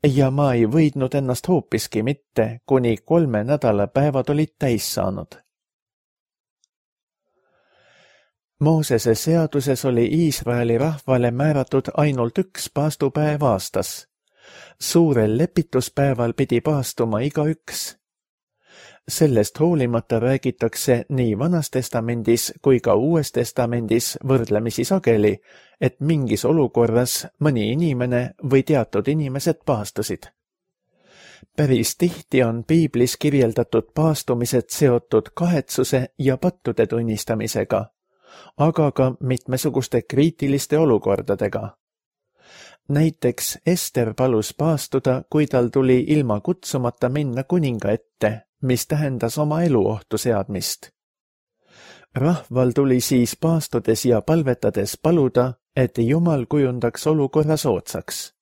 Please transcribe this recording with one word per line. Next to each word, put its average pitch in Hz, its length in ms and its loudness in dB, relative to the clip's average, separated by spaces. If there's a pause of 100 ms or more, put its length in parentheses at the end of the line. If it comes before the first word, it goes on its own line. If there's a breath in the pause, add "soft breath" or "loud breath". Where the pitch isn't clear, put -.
Ja 135 280 4
ma 139 220 2
ei 117 120 4
võidnud 139 500 2
ennast 131 320 -2
hoopiski 143 560 -2
mitte, 117 640 -4
kuni 120 320 2
kolme 139 460 0
nädala 110 440 0
päevad 135 420 0
olid 147 300 -2
täis 120 340 -2
saanud. 95 420 -6 (3250 soft breath)
Moosese 143 560 2
seaduses 147 720 0
oli 120 200 2
Iisraeli 120 720 0
rahvale 131 540 0
määratud 135 680 0
ainult 135 420 0
üks - 340 -6
paastupäev 151 720 -2
aastas. - 640 -2 (720 loud breath)
Suurel 120 580 2
lepituspäeval 131 960 0
pidi 123 280 0
paastuma 120 580 -2
igaüks. - 800 -4 (1120 loud breath)
Sellest 123 500 0
hoolimata 123 600 0
räägitakse 123 880 0
nii 120 300 0
Vanas 160 300 -2
Testamendis 117 920 -2
kui 131 180 4
ka 107 160 2
Uues 147 360 0
Testamendis 117 840 -2 (100)
võrdlemisi 117 560 0
sageli, 110 540 2 (440 soft breath)
et 131 180 0
mingis 139 460 0
olukorras 123 840 2 (120)
mõni 123 320 0
inimene 123 640 -2 (100)
või 135 200 2
teatud 117 440 0
inimesed 147 580 -2
paastusid. 104 600 -4 (1300 loud breath)
Päris 131 420 0
tihti 170 460 0
on 117 240 -2
Piiblis 156 500 2
kirjeldatud 127 800 0
paastumised 131 760 -2
seotud 120 640 2
kahetsuse 139 760 -2 (120)
ja 131 180 0
pattude - 500 -2
tunnistamisega, 110 960 -2 (720 loud breath)
aga 151 340 2
ka 131 280 0
mitmesuguste 127 840 -2
kriitiliste 143 760 0
olukordadega. 104 1000 0 (1120 loud breath)
Näiteks 147 800 -2
Ester 127 480 -2
palus 117 400 0
paastuda, 139 760 -2
kui 151 180 2
tal 123 200 0
tuli 127 400 2
ilma 127 340 2
kutsumata 127 680 -2
minna 135 340 -4
kuninga 127 480 -2
ette, 107 560 -4 (140)
mis 127 260 -2
tähendas 131 500 -2
oma 151 240 -2
elu 127 260 2
ohtu 107 300 -4
seadmist. 101 720 -4 (1300 loud breath)
Rahval 127 600 0
tuli 131 260 2
siis 123 400 0
paastudes 151 640 0
ja 113 160 2
palvetades 123 800 -2
paluda, 131 500 2 (220)
et 127 220 0
Jumal 143 520 2
kujundaks 123 580 0
olukorra 151 500 2
soodsaks. - 840 -4